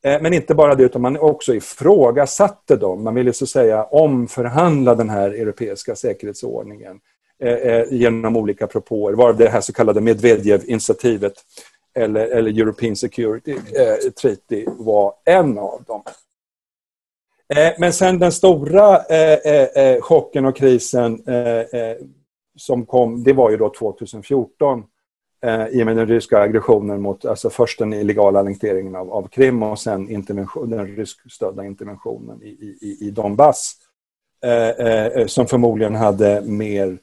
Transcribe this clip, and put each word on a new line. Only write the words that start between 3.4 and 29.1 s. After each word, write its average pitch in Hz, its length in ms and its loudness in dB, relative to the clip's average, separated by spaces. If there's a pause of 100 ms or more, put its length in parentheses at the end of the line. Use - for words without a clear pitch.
att - 40 -12
säga 110 340 2
omförhandla 135 1120 0
den 113 140 -2
här 101 220 -2
europeiska 107 640 -8
säkerhetsordningen, 107 1040 -10 (440)
eh, 120 100 0
eh, 117 380 2
genom 117 460 0
olika 104 300 -4
propåer, 104 460 -4
varav 117 240 4
det 113 120 6
här 110 120 0
så - 120 -12
kallade 107 280 2
Medvedev-initiativet 107 1300 0 (600)
eller, 110 340 -2
eller 113 340 -2
European 110 340 -2
Security, 113 580 -6
eh, 120 580 -2
Treaty 110 540 -4 (120)
var 104 360 0 (120)
en 165 320 2
av 101 300 -12
dem. 107 160 -12 (1500)
Eh, 156 280 2
men 170 160 0
sen 185 260 2
den 175 120 2
stora, 180 720 4
eh, 160 280 4
eh, 147 500 2
eh, 127 180 4
chocken 151 440 2
och 131 100 0
krisen, 123 720 0
eh, 120 320 -2
eh, 113 380 -6 (600)
som 123 280 -4
kom, 120 380 0
det 135 100 4
var 127 160 4
ju 107 80 0
då 107 120 0
tvåtusenfjorton, 120 1120 -6 (600)
eh, 113 240 -4
i 123 140 0
och 113 40 2
med 113 120 0
den 113 100 0
ryska 113 320 2
aggressionen 104 640 0
mot, 98 240 -8
alltså 113 240 -4
först - 300 -2
den 107 140 -4
illegala 104 460 2
annekteringen 98 560 -4
av, 92 180 -12